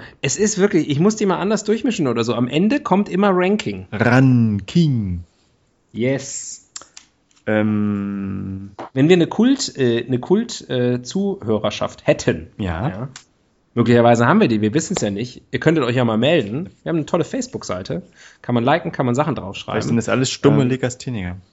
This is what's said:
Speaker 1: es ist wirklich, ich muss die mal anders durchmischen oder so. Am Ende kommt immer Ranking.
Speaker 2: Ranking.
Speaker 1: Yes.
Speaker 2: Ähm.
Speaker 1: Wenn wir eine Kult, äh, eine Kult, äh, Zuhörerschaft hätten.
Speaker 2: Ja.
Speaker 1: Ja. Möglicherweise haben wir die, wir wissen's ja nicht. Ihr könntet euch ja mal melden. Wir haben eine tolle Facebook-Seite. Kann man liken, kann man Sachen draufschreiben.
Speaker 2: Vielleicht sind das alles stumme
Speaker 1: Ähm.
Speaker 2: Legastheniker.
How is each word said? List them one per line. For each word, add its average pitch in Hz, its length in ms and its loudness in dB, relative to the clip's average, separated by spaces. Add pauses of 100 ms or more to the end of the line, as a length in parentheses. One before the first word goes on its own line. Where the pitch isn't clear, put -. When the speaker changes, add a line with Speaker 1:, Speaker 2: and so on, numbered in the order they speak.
(200)
Speaker 1:
es 139 160 -4
ist 196 220 0
wirklich, 180 320 2
ich 139 100 0
muss 214 160 2
die 214 80 -2
mal 185 140 0
anders 208 260 -2
durchmischen 214 440 -2
oder 117 160 0
so. 113 100 -2
Am 120 140 0
Ende 208 320 0
kommt 202 280 0
immer 196 240 2
Ranking. 180 600 0
Speaker 2:
Ranking. 117 1300 2 (720)
Speaker 1:
Yes. - 760 -6 (760)
Speaker 2:
Ähm. 101 1300 -2 (200)
Speaker 1:
Wenn 135 160 2
wir 180 80 8
eine 165 100 4
Kult, - 520 0
äh, 120 280 2
eine 127 120 -2
Kult, 208 500 -2
äh, 123 340 0
Zuhörerschaft 113 1040 -4
hätten. 107 420 0 (100)
Speaker 2:
Ja. 95 300 -4
Speaker 1:
Ja. 120 200 -8 (640)
Möglicherweise 120 520 6
haben 165 140 4
wir 190 80 4
die, 110 120 0
wir 107 140 0
wissen's 165 260 -2
ja 107 100 -2
nicht. 101 400 -8
Ihr 135 80 -4
könntet 156 260 2
euch 120 120 0
ja 127 80 2
mal 110 140 2
melden. 135 500 0 (140)
Wir 156 80 -8
haben 170 80 -2
eine 147 80 -4
tolle 170 180 -2
Facebook-Seite. 110 800 -8 (400)
Kann 123 120 -2
man 117 100 0
liken, 160 280 0
kann 139 140 -2
man 120 80 0
Sachen 147 200 0
draufschreiben. 95 420 -8
Speaker 2:
Vielleicht 110 120 -2
sind 120 80 0
das 110 140 -2
alles 127 200 0
stumme 143 320 4
Speaker 1:
Ähm. 127 60 0
Speaker 2:
Legastheniker. 120 680 -6 (160)